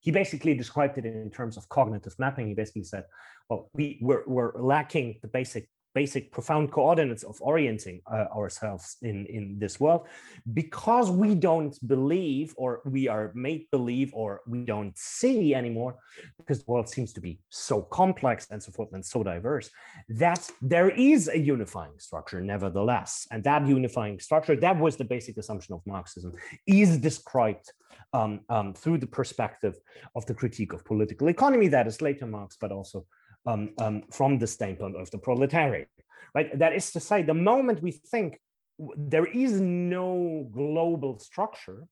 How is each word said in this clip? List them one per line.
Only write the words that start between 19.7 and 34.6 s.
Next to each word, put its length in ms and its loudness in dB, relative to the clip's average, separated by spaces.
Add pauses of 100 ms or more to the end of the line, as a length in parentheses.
that 420 0 (100)
there 300 6
is 380 6
a 100 0
unifying 600 0
structure 420 -10
nevertheless." 880 -2
And 140 -8
that 220 4
unifying 520 0
structure, 380 2
that 220 2
was 180 2
the 80 -6
basic 340 -8
assumption 360 -10
of 120 -12
Marxism, 460 -12 (340)
is 320 8
described, 760 0 (400)
um, 360 0
um, 260 -2
through 240 0
the 80 -4
perspective 720 -4 (380)
of 100 -8
the 80 -4
critique 380 -4
of 120 -12
political 440 0
economy, 400 6
that 180 4
is 160 -6
later 240 -2
Marx, 340 -10
but 120 -6
also, 340 -10 (400)
um, 320 -2
um, 320 -2
from 280 2
the 80 0
standpoint 500 -6